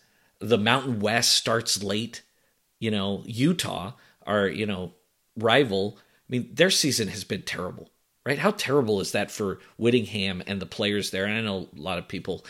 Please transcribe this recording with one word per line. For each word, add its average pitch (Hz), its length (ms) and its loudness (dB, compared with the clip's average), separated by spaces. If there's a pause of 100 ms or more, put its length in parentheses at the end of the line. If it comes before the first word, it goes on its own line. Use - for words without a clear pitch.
(380)
the 110 220 2
Mountain 120 400 2
West 107 340 2
starts 113 480 0
late. 104 400 -4 (580)
You 113 120 -2
know, 98 340 -2
Utah, 107 680 0 (340)
our, 101 200 4
you 92 200 -2
know, 92 260 -6 (420)
rival, 110 640 2
I - 320 -20
mean, 120 240 -4
their 180 160 6
season 117 380 2
has 92 160 -8
been 98 180 -4
terrible, - 480 -8 (340)
right? 139 140 0
How 185 140 2
terrible 127 500 2
is 82 120 -4
that 101 180 -2
for 95 260 -2 (200)
Whittingham 101 680 2
and 98 160 -4
the 82 60 -8
players 104 420 0
there? 95 160 -2
And 104 80 0
I 113 80 -2
know 95 340 -4
a 71 60 -16
lot 87 160 -4
of 87 100 -8
people 90 420 -8